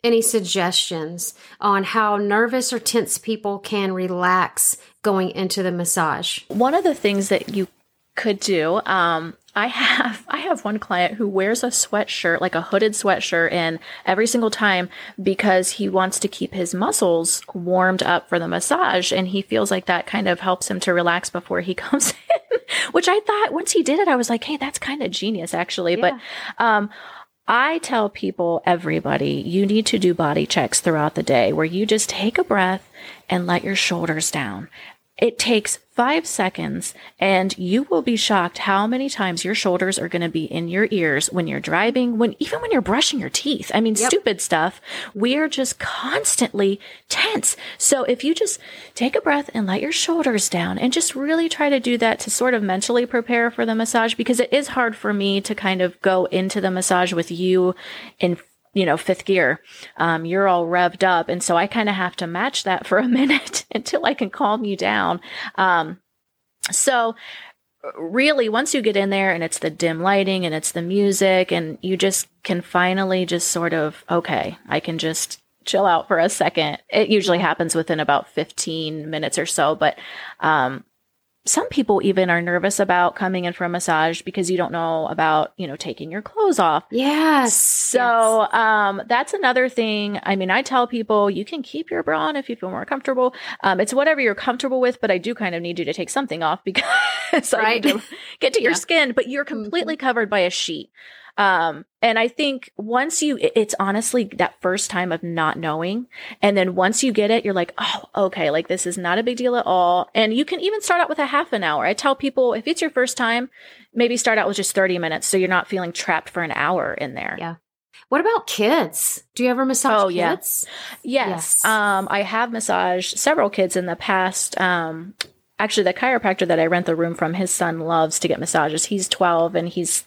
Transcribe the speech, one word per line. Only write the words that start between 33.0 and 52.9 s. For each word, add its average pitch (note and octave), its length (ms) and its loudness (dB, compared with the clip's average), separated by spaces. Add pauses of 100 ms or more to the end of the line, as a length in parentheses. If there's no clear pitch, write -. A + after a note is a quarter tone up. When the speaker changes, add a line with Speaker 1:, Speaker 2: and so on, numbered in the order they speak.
Speaker 2:
and F3+ 160 0
let F3 180 0
your G3 120 -4
shoulders E3 560 -2
down. A#2 360 -6 (500)
It A#3 220 0
takes A3 400 0 (160)
five D4 320 0
seconds, F3 640 -4 (260)
and F#3+ 380 2
you F#3+ 260 0
will D#4+ 180 0
be A#3 160 0
shocked F#3 400 0
how G3+ 280 0
many B3+ 240 -2
times F#3 360 -4
your G3+ 100 -2
shoulders F#3 420 0
are E3+ 120 -4
gonna E3+ 180 -2
be D#3+ 160 -2
in E3+ 240 -4
your F#3+ 240 0
ears D#3 400 0
when E3+ 160 -2
you're C#3 140 -4
driving, A#3+ 560 0
when, A3+ 220 2
even A4 220 -4
when A#4 80 -6
you're D4 120 2
brushing B3+ 400 0
your - 80 -8
teeth. - 440 -4
I G#3 60 2
mean, A3 160 2
Speaker 1:
Yep. A3+ 140 2
Speaker 2:
stupid B3+ 320 0
stuff. E3 400 0 (320)
We A#3+ 240 0
are D#4 100 2
just - 320 -4
constantly A#3+ 1040 0 (260)
tense. - 480 -2 (220)
So C4 260 2
if B3 220 0
you D#4+ 80 2
just - 260 0 (340)
take C4 220 0
a A4 60 2
breath C#4+ 320 0
and A3 120 -2
let F#3 160 0
your D#4 120 -4
shoulders D4+ 560 0
down F3+ 280 -2
and B3+ 140 0
just E4 240 0
really D#4+ 320 0
try D4 220 0
to C4+ 100 4
do A#3+ 200 0
that A3+ 200 2
to - 100 -8
sort B3 240 2
of A3 80 0
mentally G#3 440 0